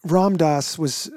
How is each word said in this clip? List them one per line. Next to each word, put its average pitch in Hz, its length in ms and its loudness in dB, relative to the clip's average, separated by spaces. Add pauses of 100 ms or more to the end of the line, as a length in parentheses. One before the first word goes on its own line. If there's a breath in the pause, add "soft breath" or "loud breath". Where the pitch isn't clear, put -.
Ram 185 320 2
Dass 151 420 0
was, 151 380 -6